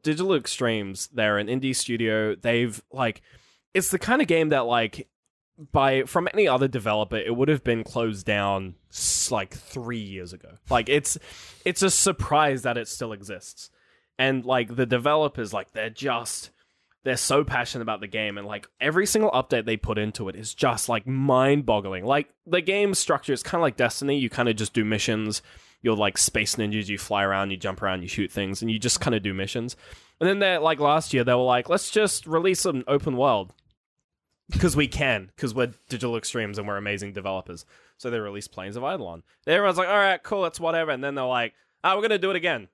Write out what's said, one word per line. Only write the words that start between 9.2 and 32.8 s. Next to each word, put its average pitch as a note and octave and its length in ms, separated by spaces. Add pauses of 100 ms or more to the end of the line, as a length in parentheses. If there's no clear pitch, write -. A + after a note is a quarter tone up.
like, G2+ 240
three A#2+ 460
years F#2+ 320
ago. - 240 (140)
Like, A#2+ 180
it's, C#3+ 300 (460)
it's F3+ 180
a F#3+ 80
surprise D3+ 720
that A#2+ 160
it A2+ 100
still A2+ 240
exists. G2+ 580 (480)
And, C3 280
like, A#2+ 300
the B2+ 100
developers, B2+ 680
like, G2 180
they're A2 160
just, A#2 640 (540)
they're C3 120
so C#3+ 280
passionate B2 380
about A2 180
the G#2 80
game, G#2 280
and, G2+ 100
like, G#2 200 (140)
every D#3+ 260
single G#3+ 240
update - 360
they A2+ 100
put G#2+ 220
into G#2+ 300
it F#2 80
is G#2+ 160
just, B2 380
like, A2 160
mind-boggling. B2+ 1000
Like, C#3+ 240 (160)
the F3 160
game G3 320
structure D3 400
is B2 120
kinda E3+ 180
like C#3+ 140
Destiny. C#3 420
You B2+ 100
kinda A#2+ 240
just G#2+ 220
do A2 100
missions. G#2+ 560 (400)
You're, A2+ 160
like, G2+ 220
space - 380
ninjas. G#2 320
You G2+ 100
fly G2+ 240
around, G2 280
you G2 60
jump F#2 260
around, F#2 200
you F2 60
shoot G2 220
things, G2 300
and A2+ 100
you A2 80
just A#2+ 220
kinda A2+ 200
do G2 120
missions. A2+ 420 (460)
And E3+ 80
then G3 120
they're, F#3 180
like, D#3 220
last D3 340
year, C#3+ 100
they B2 100
were B2 60
like, B2 300
"Let's F#3 200
just G#3+ 360
release E3+ 400
an C3+ 200